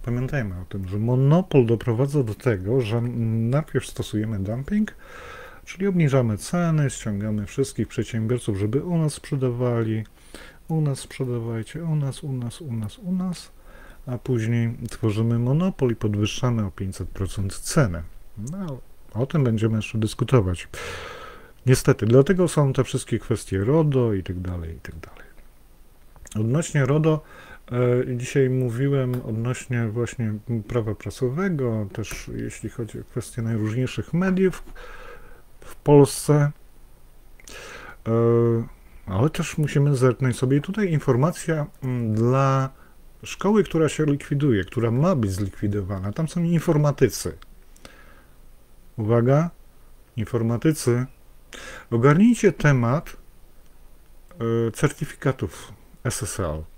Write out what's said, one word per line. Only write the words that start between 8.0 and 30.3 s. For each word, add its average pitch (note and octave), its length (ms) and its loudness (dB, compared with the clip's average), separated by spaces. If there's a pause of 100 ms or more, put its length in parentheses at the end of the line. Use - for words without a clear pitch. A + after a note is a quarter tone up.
żeby G#2+ 260 0
u F3 140 -2
nas D#3 160 0
sprzedawali, A#2+ 880 -2 (640)
u D#3+ 140 0
nas C#3+ 180 0
sprzedawajcie, A#2+ 840 -6
u E3 120 -2
nas, C#3 280 -2
u C#3+ 100 -6
nas, A#2+ 280 -6
u C#3+ 120 -8
nas, G#2+ 260 -6
u F3+ 120 -6
nas, F#3 400 -4 (540)
a B2 120 -6
później A#2 600 0 (120)
tworzymy A2+ 500 0
monopol C#3 520 2
i A2+ 40 0
podwyższamy G#2+ 680 0
o F#2 60 -4
pięćset F#2+ 380 -8
procent F#2+ 440 -4
cenę. F2 500 0 (480)
No, F3 280 -8 (340)
o B2 120 0
tym C#3+ 180 2
będziemy A2+ 320 2
jeszcze A2 220 -2
dyskutować. A2 720 2 (960)
Niestety, B2+ 400 4
dlatego C#3 420 6
są C#3+ 260 2
te C3 100 2
wszystkie - 360 -2
kwestie G2+ 440 -2
rodo C3+ 500 4
i F#2+ 100 -2
tak F2+ 160 -6
dalej, F2 360 -6
i E2+ 40 -16
tak E2 160 -14
dalej. - 340 -18 (1080)
Odnośnie C3 500 2
rodo, D3+ 360 2 (500)
e, B2 460 2
dzisiaj B2+ 320 2
mówiłem B2+ 680 0 (100)
odnośnie A#2 640 -2
właśnie A2+ 460 -2 (340)